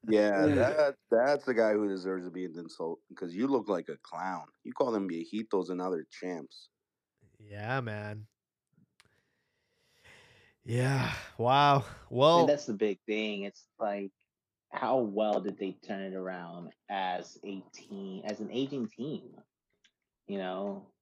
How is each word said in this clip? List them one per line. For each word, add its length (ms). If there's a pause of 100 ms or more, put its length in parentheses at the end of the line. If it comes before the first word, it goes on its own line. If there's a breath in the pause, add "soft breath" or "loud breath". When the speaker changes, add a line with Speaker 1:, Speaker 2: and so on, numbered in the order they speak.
Speaker 1:
Yeah, 380
Speaker 2:
Oof. 100
Speaker 1:
that, 380 (160)
that's 340
the 80
guy 220
who 140
deserves 360
to 60
be 160
an 120
insult, 420 (100)
because 260
you 100
look 220
like 220
a 80
clown. 480 (180)
You 80
call 200
them 180
viejitos 580
and 80
now 140
they're 200
champs. 600 (680)
Speaker 3:
Yeah, 440
man. 440 (2500 soft breath)
Yeah. 480 (260 loud breath)
Wow. 460 (260 loud breath)
Well, 300
Speaker 2:
And 80
that's 180
the 80
big 320
thing. 360
It's 240 (120)
like, 340 (580)
how 280
well 420
did 180
they 140
turn 300
it 120
around 580 (180)
as 540
a 180 (100)
team, 520
as 160
an 100
aging 380
team? 480 (880)
You 120
know? 640